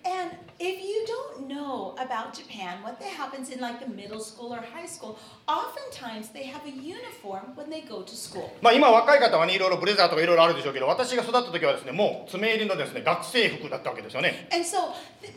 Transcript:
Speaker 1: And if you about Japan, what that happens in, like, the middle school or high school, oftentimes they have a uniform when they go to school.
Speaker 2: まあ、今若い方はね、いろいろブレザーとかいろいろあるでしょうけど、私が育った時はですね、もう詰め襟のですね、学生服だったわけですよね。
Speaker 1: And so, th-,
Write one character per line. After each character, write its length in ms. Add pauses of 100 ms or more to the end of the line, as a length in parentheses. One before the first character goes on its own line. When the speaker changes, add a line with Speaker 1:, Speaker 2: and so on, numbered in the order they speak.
Speaker 1:
And 320 (220)
if 80
you 320 (1000)
about 340
Japan, 500
what 180
that 100
happens 400
in, 100
like, 240
the 60
middle 300
school 320
or 80
high 260
school, 320 (280)
oftentimes 840
they 140
have 220
a 40
uniform 840
when 140
they 160
go 160
to 120
school. 360 (120)
Speaker 2:
ま 80
あ、 20
今 180
若 260
い 40
方 180
は 80
ね、 80
い 40
ろ 100
い 20
ろ 60
ブ 100
レ 80
ザ 120
ー 40
と 60
か 60
い 40
ろ 80
い 20
ろ 80
あ 40
る 60
で 80
し 40
ょ 40
う 40
け 60
ど、 60
私 300
が 60
育 80
っ 20
た 100 (100)
時 120
は 80
で 80
す 40
ね、 80
も 340
う 40
詰 120
め 120
襟 120
の 100
で 100
す 80
ね、 80
学 220
生 240
服 200
だ 100
っ 40
た 80
わ 60
け 60
で 80
す 40
よ 80
ね。 300
Speaker 1:
And 120
so, 300 (260)
th-, 160